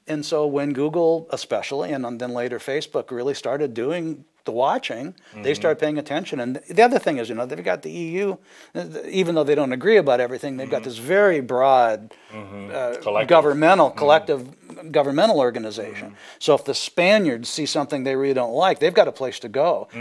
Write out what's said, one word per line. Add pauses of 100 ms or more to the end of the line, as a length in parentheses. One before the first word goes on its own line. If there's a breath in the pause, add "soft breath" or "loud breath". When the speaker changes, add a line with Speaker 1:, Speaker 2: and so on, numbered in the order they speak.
Speaker 1:
And
so
when
Google
especially,
and
then
later
Facebook
really
started
doing (200)
the
watching, (180 soft breath)
they
Speaker 2:
Mm-hmm.
Speaker 1:
start
paying
attention.
And (120)
the
other
thing
is,
you
know,
they've
got
the
E (120)
U, (380 loud breath)
uh,
th-,
even
though
they
don't
agree
about
everything,
they've
got
Speaker 2:
Mm-hmm.
Speaker 1:
this
very
broad, (180)
Speaker 2:
Mm-hmm.
Speaker 1:
uh,
Speaker 2:
Collective.
Speaker 1:
governmental,
Speaker 2:
Mm-hmm.
Speaker 1:
collective
governmental
organization.
Speaker 2:
Mm-hmm.
Speaker 1:
So
if
the
Spaniards
see
something
they
really
don't
like,
they've
got
a
place
to
go. (140)